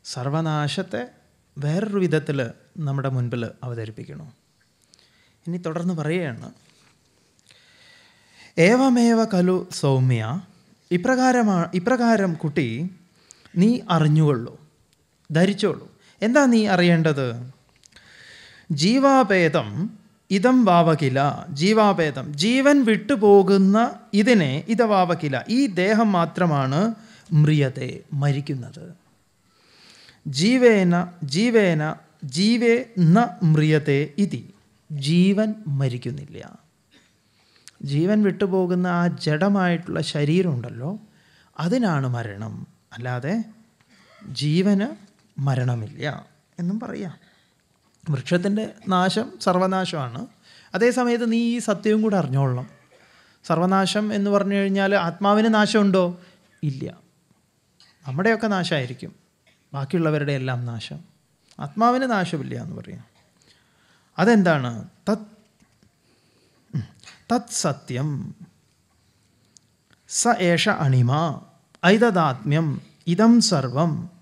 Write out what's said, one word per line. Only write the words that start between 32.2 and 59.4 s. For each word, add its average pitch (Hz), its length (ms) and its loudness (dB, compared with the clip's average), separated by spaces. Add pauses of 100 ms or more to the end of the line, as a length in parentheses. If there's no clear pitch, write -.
ജീവേ 226 600 2 (140)
ന 190 440 4
മ്രിയത്തെ 151 760 2
ഇതി", 143 360 -4 (380)
ജീവൻ 180 600 2 (140)
മരിക്കുന്നില്ല. 135 920 -6 (1200)
ജീവൻ 170 400 0
വിട്ടുപോകുന്ന 185 640 0
ആ 175 200 0
ജഡമായിട്ടുള്ള 175 920 -2
ശരീരമുണ്ടല്ലോ, 147 1000 -2 (600)
അതിനാണ് 170 500 0
മരണം, 110 580 -8 (260)
അല്ലാതെ 127 520 -6 (840)
ജീവന് 190 680 0 (440)
മരണമില്ല 123 840 -4 (320)
എന്നും 185 220 -4
പറയാം. 208 480 -12 (840)
വൃക്ഷത്തിൻ്റെ 190 640 -4 (140)
നാശം 185 520 -2
സർവനാശമാണ്. 180 840 -4 (480)
അതേസമയത്ത് 240 580 0
നീ 233 40 0
ഈ 233 220 -2
സത്യവും 214 440 -2
കൂടെ 214 140 0
അറിഞ്ഞോളണം. 131 540 -2 (760)
സർവനാശം 190 680 0
എന്ന് 202 160 -2
പറഞ്ഞു 202 240 0
കഴിഞ്ഞാൽ 196 400 0
ആത്മാവിന് 202 600 2
നാശമുണ്ടോ? 196 680 2 (420)
ഇല്ല. 139 340 -8 (1120)
നമ്മുടെയൊക്കെ 214 380 -2
നാശമായിരിക്കും, 165 680 -4 (600)